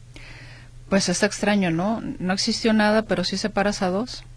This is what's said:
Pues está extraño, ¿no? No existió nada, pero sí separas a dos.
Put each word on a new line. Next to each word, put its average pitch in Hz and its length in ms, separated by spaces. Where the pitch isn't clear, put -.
Pues 190 180
está 185 200
extraño, 202 420
¿no? 185 320
No 185 160
existió 220 400
nada, 214 300
pero 180 200
sí 190 140
separas 202 460
a 180 80
dos. 208 320